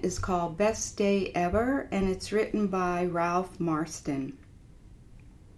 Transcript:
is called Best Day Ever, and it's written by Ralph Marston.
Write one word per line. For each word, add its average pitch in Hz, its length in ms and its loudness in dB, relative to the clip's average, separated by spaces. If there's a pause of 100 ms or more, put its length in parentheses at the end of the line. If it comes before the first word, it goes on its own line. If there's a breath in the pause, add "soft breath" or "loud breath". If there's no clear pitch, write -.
is 185 160 -2
called 170 360 -2
Best 214 420 0
Day 202 360 2
Ever, 220 560 2
and 196 180 2
it's 190 240 -4
written 208 360 2
by 180 380 0
Ralph 175 540 0
Marston. 151 800 -2 (1200)